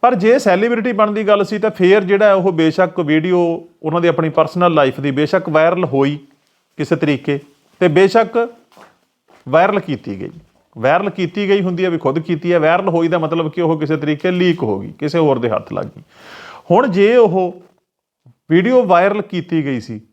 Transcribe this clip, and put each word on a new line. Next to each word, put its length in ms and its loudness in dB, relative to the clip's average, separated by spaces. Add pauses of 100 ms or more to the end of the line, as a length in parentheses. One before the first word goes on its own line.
ਪਰ 140 2
ਜੇ 240 2
ਸੈਲੀਬ੍ਰਿਟੀ 540 0
ਬਣਨ 220 0
ਦੀ 120 -4
ਗੱਲ 180 2
ਸੀ 140 -6
ਤਾਂ 120 -2
ਫਿਰ 340 2
ਜਿਹੜਾ 300 2
ਉਹ 180 0
ਬੇਸ਼ੱਕ 480 0
ਵੀਡੀਓ 640 0 (180)
ਉਹਨਾਂ 180 -2
ਦੀ 80 2
ਆਪਣੀ 200 0
ਪਰਸਨਲ 460 0
ਲਾਈਫ 260 2
ਦੀ 100 -4
ਬੇਸ਼ੱਕ 380 -2
ਵਾਇਰਲ 360 2
ਹੋਈ 340 0 (580)
ਕਿਸੇ 200 -2
ਤਰੀਕੇ, 440 -2 (400)
ਤੇ 80 2
ਬੇਸ਼ੱਕ 600 2 (1000)
ਵਾਇਰਲ 320 2
ਕੀਤੀ 400 -10
ਗਈ, 100 -12 (480)
ਵਾਇਰਲ 320 0
ਕੀਤੀ 380 -6
ਗਈ 140 2
ਹੁੰਦੀ 220 -4
ਹੈ 60 -2
ਵੀ 80 -4
ਖੁਦ 200 -2
ਕੀਤੀ 340 -4
ਹੈ, 60 2
ਵਾਇਰਲ 300 0
ਹੋਈ 200 0
ਦਾ 100 -2
ਮਤਲਬ 320 -4
ਕਿ 100 -8
ਉਹ 180 0
ਕਿਸੇ 180 -2
ਤਰੀਕੇ 340 -4
ਲੀਕ 320 0
ਹੋ 180 -4
ਗਈ, 180 -14
ਕਿਸੇ 200 -4
ਹੋਰ 200 2
ਦੇ 120 -2
ਹੱਥ 220 -6
ਲੱਗ 140 -6
ਗਈ। 160 -20 (680)
ਹੁਣ 180 4
ਜੇ 280 2
ਉਹ 460 0 (880)
ਵੀਡੀਓ 320 4
ਵਾਇਰਲ 400 2
ਕੀਤੀ 420 -6
ਗਈ 160 -4
ਸੀ 200 -12 (120)